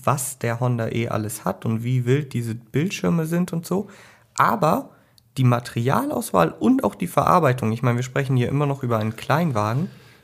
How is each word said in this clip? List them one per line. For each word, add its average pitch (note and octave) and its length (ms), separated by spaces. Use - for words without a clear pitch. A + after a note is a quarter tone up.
was - 340
der A#2 220
Honda A#2+ 260
E A2+ 220
alles G#2+ 340
hat - 220
und A2+ 180
wie B2 220
wild C#3+ 260
diese A#2 240
Bildschirme E3+ 720
sind F3 260
und E3+ 140
so. G3+ 240
Aber F#3+ 540
die C3 60
Materialauswahl E3 1120
und C4 280
auch G3+ 100
die F3+ 120
Verarbeitung, B2+ 680
ich A#2 100
meine, A#2+ 140
wir B2+ 60
sprechen C3 340
hier A#2+ 100
immer C#3+ 180
noch C#3 180
über A#2 160
einen A2 180
Kleinwagen, C3 720